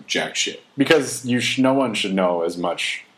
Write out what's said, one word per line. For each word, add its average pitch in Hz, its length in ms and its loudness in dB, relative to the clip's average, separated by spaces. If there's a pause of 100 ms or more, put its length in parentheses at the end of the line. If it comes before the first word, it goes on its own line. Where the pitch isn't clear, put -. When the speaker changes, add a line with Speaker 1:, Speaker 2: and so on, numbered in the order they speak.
Speaker 1:
jack - 300 -2
shit. - 260 -4 (140)
Speaker 2:
Because 139 480 2
you 123 160 0
sh-, - 180 -2
no 131 140 4
one 131 220 0
should 98 200 -2
know 90 280 2
as 87 140 -2
much - 480 -4 (140)